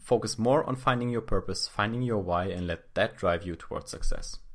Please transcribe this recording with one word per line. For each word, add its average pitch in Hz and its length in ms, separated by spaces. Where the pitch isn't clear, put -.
focus 110 360
more 127 280
on 127 100
finding 127 320
your 120 140
purpose, - 480
finding 113 320
your 120 160
why, 90 300
and 90 200
let - 260
that 107 220
drive 87 300
you 85 100
towards - 340
success. - 480